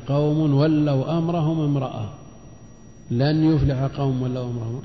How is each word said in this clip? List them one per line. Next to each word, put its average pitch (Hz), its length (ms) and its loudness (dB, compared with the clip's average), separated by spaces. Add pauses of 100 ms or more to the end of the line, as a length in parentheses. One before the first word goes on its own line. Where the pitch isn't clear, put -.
قوم 151 460 2
ولوا 151 640 2
أمرهم 165 420 0
امرأة"، 135 500 -2 (1000)
"لن 151 320 2
يفلح 139 400 2
قوم 135 380 -2
ولوا 127 240 -4
أمرهم". 120 400 -6